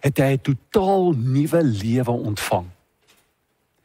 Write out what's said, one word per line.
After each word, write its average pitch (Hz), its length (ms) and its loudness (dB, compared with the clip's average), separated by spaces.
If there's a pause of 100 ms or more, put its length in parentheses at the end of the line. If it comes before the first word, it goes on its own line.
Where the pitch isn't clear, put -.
het 139 160 0
hy 135 160 2
'n 131 60 -2
totaal 190 720 0
nuwe 143 500 0
lewe 120 480 0
ontvang. 107 560 -4 (1200)